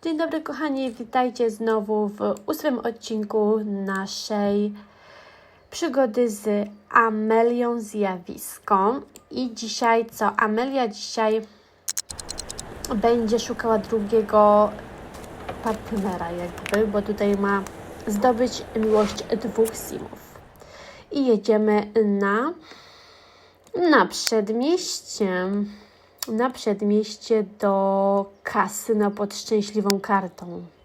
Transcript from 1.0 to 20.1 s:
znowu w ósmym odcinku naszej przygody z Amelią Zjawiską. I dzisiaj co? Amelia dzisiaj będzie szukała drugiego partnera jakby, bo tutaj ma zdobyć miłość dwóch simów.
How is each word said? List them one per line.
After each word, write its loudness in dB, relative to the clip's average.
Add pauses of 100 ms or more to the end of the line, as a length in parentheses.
znowu 0
w -8 (260)
ósmym 0
odcinku 0
naszej -2 (960)
przygody 2
z -2 (200)
Amelią 2
Zjawiską. 0 (300)
I -4
dzisiaj 0
co? -2
Amelia 0
dzisiaj -2 (1500)
będzie 2
szukała 0
drugiego 4 (960)
partnera -4
jakby, -2
bo 0
tutaj 0
ma 0 (440)
zdobyć 2 (120)
miłość 2
dwóch -2
simów. -14 (720)